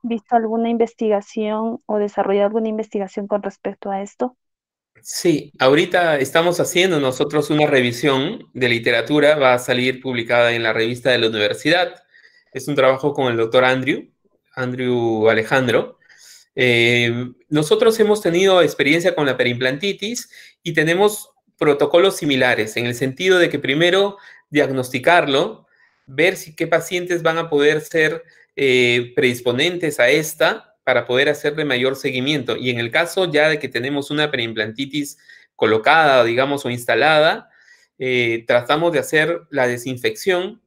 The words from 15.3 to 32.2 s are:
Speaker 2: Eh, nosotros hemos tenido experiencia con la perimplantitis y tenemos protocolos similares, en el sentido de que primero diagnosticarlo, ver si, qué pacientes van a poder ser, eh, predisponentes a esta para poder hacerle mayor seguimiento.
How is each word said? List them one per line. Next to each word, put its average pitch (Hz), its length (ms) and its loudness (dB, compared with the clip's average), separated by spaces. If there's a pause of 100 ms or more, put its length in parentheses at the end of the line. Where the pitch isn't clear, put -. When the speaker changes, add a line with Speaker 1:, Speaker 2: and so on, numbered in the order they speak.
Speaker 2:
Eh, 120 800 2 (160)
nosotros 214 500 2
hemos 208 240 2
tenido 180 400 4
experiencia 160 520 2
con 151 120 0
la 127 100 -2
perimplantitis 139 920 -4 (320)
y 170 100 -8
tenemos 170 580 0 (260)
protocolos 160 600 2
similares, 123 600 0
en 120 100 -2
el 120 80 -4
sentido 180 440 0
de 170 100 4
que 143 100 -4
primero 175 600 0 (320)
diagnosticarlo, 143 1160 0 (400)
ver 160 300 -2
si, - 180 -18
qué 160 120 -6
pacientes 175 560 -4
van 160 160 -2
a 165 100 -6
poder 151 320 2
ser, 160 420 -2 (340)
eh, 123 600 2
predisponentes 143 800 0
a 123 120 4
esta 160 760 -2
para 123 220 0
poder 131 220 0
hacerle 151 360 -4
mayor 131 320 -2
seguimiento. 127 600 -4